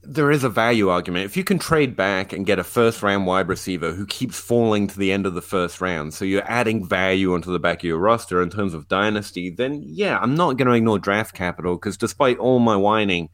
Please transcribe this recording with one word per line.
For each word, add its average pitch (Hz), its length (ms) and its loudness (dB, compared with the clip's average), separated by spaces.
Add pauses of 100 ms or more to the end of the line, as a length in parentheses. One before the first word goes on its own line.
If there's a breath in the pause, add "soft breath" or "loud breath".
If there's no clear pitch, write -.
there 143 300 2
is 143 120 2
a 131 60 0
value 110 400 4
argument. 90 360 0
If 101 120 -8
you 190 60 -2
can 190 160 0
trade 147 360 2
back 95 380 0
and 95 140 -4
get 101 100 4
a 90 60 -2
first-round 101 640 0
wide 92 200 2
receiver 87 440 -4
who 98 160 -8
keeps - 320 -6
falling 110 480 2
to 98 100 -12
the 98 140 0
end 98 160 0
of 87 80 -4
the 87 80 -6
first 90 380 -4
round, 78 340 -4
so 98 100 -6
you're 95 240 0
adding 113 340 0
value 95 520 0
onto 87 160 -6
the 87 80 -2
back 85 220 -2
of - 20 -4
your 82 160 -2
roster 101 420 0
in 85 80 -2
terms 98 240 -4
of 76 140 -12
dynasty, 98 640 -2
then, 135 340 -6
yeah, 160 320 -4
I'm 117 160 0
not 156 240 2
gonna 127 140 4
ignore 113 260 4
draft 101 380 -2
capital, 90 420 -4
'cause 101 180 -6
despite 123 440 0
all 127 180 4
my 113 180 4
whining, 98 580 2